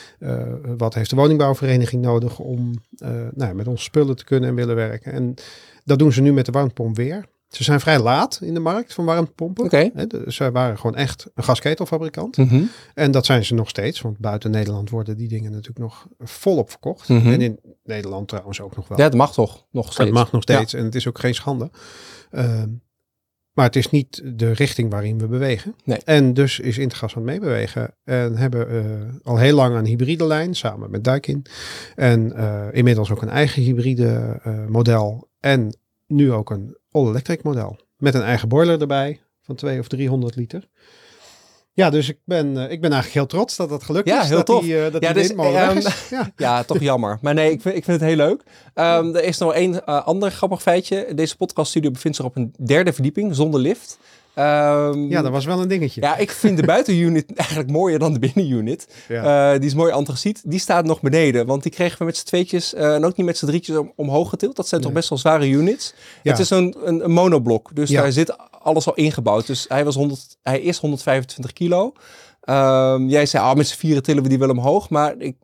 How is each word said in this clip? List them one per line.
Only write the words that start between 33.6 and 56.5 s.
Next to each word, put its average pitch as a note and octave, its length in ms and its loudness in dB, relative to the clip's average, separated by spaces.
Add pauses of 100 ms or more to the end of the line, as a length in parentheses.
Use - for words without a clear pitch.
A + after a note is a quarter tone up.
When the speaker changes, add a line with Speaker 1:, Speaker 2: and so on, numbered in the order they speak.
Speaker 1:
hybride, A#2+ 840 0
eh, G#2+ 240 -6
model. A2+ 640 2 (100)
En B2 380 0 (300)
nu C#3+ 240 4
ook G#2+ 180 -2
een G#2 280 -8 (140)
all-electric C3 520 0
model. A2+ 340 -4 (200)
Met C#3 160 2
een B2 80 2
eigen A2 280 0
boiler D#3+ 320 4
erbij C#3 400 -2 (200)
van C3+ 140 -12
twee C3+ 240 -6
of A#2+ 80 -8
driehonderd C3 480 -2
liter. C3 320 -10 (1080)
Ja, F3+ 160 4
dus D3 200 0
ik D3 160 -12
ben, E3+ 200 -2 (120)
eh, B2+ 140 -6
ik E3 100 -10
ben D#3+ 100 0
eigenlijk C3 220 -2
heel C#3+ 120 0
trots G3 300 -4
dat E3+ 140 -4
dat D3 140 -8
gelukt F3 240 -2
Speaker 2:
Ja, A#3 140 2
Speaker 1:
is, E3 60 0
Speaker 2:
heel D#3 100 2
Speaker 1:
dat E3+ 80 2
Speaker 2:
tof. A3+ 180 4
Speaker 1:
die, E3 220 0
eh, D#3+ 60 -2
dat D#3 100 -2
Speaker 2:
Ja, E3 120 0
Speaker 1:
die F3+ 40 0
Speaker 2:
dus, F#3+ 100 4
Speaker 1:
windmolen F3+ 260 0
weg F#3 160 4
Speaker 2:
ehm, F#3+ 80 2
Speaker 1:
is. G3+ 320 -4
Ja. B3 240 -6
Speaker 2:
<laughs> - 40 -18
ja, B2 260 0
toch D#3 160 -2
jammer. A#2+ 420 0
Maar C#3+ 120 0
nee, D#3 180 4
ik D#3 100 -4
vind, F#3+ 140 -4
ik E3 80 -6
vind E3+ 160 0
het D#3+ 100 2
heel D#3+ 80 2
leuk. D#3+ 260 2 (300)
Ehm, E3 340 2
Speaker 1:
Ja. E3 60 -4
Speaker 2:
er E3 100 2
is F3+ 140 -2
nog E3 160 0
één, F3+ 320 0
eh, C#3+ 200 -2
ander F#3+ 260 0
grappig F#3+ 300 -4
feitje. F#3+ 540 0
Deze D#3 220 -2
podcaststudio D#3 540 -2
bevindt D3 260 -6
zich C3 80 -6
op B2 100 -8
een A#2+ 180 -4 (120)
derde E3 280 4
verdieping D3+ 420 -2
zonder D3 240 2
lift. D#3+ 380 -2 (360)
Ehm, D3 640 2 (100)
Speaker 1:
Ja, E3 120 2
dat C3 100 -2
was C3+ 140 -2
wel F3+ 160 -2
een F#3 60 -2
dingetje. D#3+ 340 -2
Speaker 2:
ja, C#3+ 160 0
ik G3+ 140 -2
vind G3+ 260 2